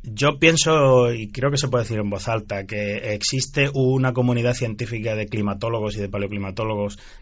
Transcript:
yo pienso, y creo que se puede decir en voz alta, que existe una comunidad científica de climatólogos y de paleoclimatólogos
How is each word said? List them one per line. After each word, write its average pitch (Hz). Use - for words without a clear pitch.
yo 135
pienso, 143
y 113
creo 135
que 143
se 135
puede 120
decir 107
en 104
voz 98
alta, 104
que 104
existe 135
una 131
comunidad 123
científica 110
de 107
climatólogos 107
y 107
de 98
paleoclimatólogos 101